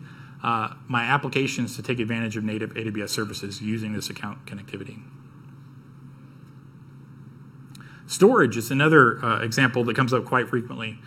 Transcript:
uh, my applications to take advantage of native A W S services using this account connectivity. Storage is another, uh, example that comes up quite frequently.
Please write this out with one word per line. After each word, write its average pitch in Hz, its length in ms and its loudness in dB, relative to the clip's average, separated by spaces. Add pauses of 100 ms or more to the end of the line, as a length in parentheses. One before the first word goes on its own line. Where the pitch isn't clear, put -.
(420)
uh, 113 340 -2 (120)
my 120 160 0
applications 131 720 0
to 120 60 -10
take 120 180 -4
advantage 113 380 -4
of 107 80 -4
native 107 320 -4
A 113 80 -6
W 107 180 -4
S 95 80 -8
services 101 500 -6
using 107 300 -4
this 101 180 -6
account 104 360 -12
connectivity. - 560 -14 (3000)
Storage 180 500 6
is 113 160 -4
another, 139 520 6
uh, 113 180 0
example 120 420 2
that 117 140 0
comes 131 160 2
up 120 100 2
quite 123 240 2
frequently. 113 600 -4